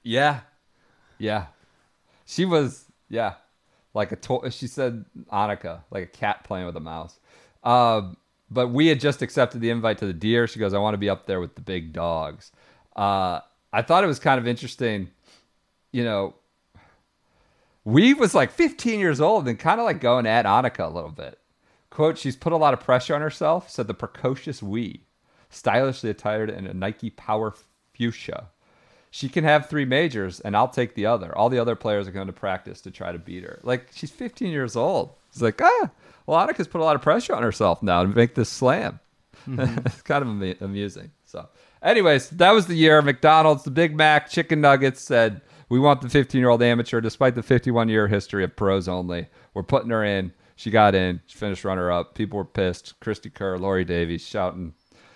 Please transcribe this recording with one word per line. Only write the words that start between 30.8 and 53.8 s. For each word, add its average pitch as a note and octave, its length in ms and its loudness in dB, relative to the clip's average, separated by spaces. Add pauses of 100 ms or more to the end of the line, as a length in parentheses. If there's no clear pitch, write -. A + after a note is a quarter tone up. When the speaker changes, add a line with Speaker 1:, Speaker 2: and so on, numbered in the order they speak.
Speaker 1:
the G2+ 100 -4
other. G2+ 320 -2
All A2+ 120 2
the B2+ 100 0
other A#2 160 -2
players G#2 320 -4
are G2 40 -14
going F#2+ 160 -10
to F#2 60 -12
practice G2 480 -8
to F#2+ 100 -18
try F2+ 200 -12
to F2 80 -10
beat F2 240 -14
her." - 200 -18
Like, B2+ 300 -4
she's - 180 -14
fifteen A#3 400 -8
years C3 240 -6
old. C3+ 400 -2 (140)
It's - 120 -10
like, A2+ 200 0
"Ah, G4 280 4 (380)
well, E3 180 2
Annika's G#3 220 -4
put E3 140 -6
a - 20 0
lot D#3 120 4
of C#3 60 -2
pressure - 320 2
on - 100 -2
herself G2 380 0
now F2+ 220 2
to F#2+ 60 2
make A#2 260 2
this A#2+ 140 0
slam." D#3 500 -2 (480)
Speaker 2:
Mm-hmm. B2+ 320 -4
Speaker 1:
<laughs> B2 80 -8
It's - 160 -8
kind C#3+ 180 0
of C3 80 -4
amu-, G2 320 -4
amusing. G2 500 -8 (140)
So, - 240 -18 (320)
anyways, E3 480 2
that F3 220 6
was G#3 160 4
the F3 80 -4
year. D#3 260 8
McDonald's, D3+ 600 4
the D3 80 -8
Big D#3 240 0
Mac, D#3 340 4
chicken D#3+ 320 0
nuggets C3+ 400 4
said, A2+ 400 2 (260)
"We A#2+ 120 2
want C#3 200 6
the B2+ 100 -8
fifteen-year-old B2 540 4
amateur, A#2+ 380 2
despite A#2+ 340 0
the A#2 80 -6
fifty-one-year A2+ 640 2
history G2+ 380 0
of F2+ 100 -6
pros G2 320 0
only. F2 400 -6 (260)
We're G2 100 -6
putting B2 260 0
her A2 160 0
in." G2 260 -2 (260)
She - 120 -8
got G#2 240 6
in. F2+ 320 0
She - 140 -20
finished G2+ 260 -6
runner-up. F2+ 480 -2
People G2+ 240 -6
were F#2+ 80 -4
pissed. - 540 -6
Christy - 320 -10
Kerr, F#2+ 260 -6
Lori F#2 260 0